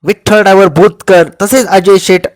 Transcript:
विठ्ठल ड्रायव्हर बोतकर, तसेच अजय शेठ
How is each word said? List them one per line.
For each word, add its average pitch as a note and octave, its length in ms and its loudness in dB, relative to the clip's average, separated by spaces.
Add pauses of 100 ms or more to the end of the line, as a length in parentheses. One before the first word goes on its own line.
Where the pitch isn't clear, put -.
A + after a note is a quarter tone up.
विठ्ठल G#3 380 -2
ड्रायव्हर G3 260 2
बोतकर, F3 600 0 (140)
तसेच G#3+ 240 -2
अजय F#3+ 340 0
शेठ F#3 360 -4